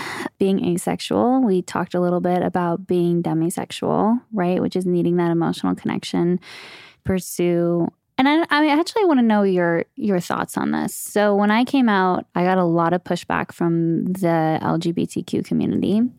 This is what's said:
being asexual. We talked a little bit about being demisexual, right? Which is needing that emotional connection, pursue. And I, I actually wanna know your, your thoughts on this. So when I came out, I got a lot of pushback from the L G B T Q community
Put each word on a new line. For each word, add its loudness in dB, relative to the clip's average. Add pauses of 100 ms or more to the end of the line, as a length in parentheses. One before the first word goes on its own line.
(380)
being 2
asexual. 0
We 2
talked -4
a 0
little 2
bit 0
about -2
being 2
demisexual, 0 (120)
right? 0
Which -2
is -2
needing 2
that 2
emotional 0
connection, -2 (640)
pursue. 0 (300)
And 4
I, 2
I 2
actually 0
wanna 4
know 4
your, 2 (120)
your 0
thoughts -4
on -2
this. -4
So 0
when 2
I 2
came 2
out, 0
I 0
got 2
a 4
lot 2
of -2
pushback -4
from 0
the 0
L 0
G -2
B -2
T -6
Q -4
community 0 (180)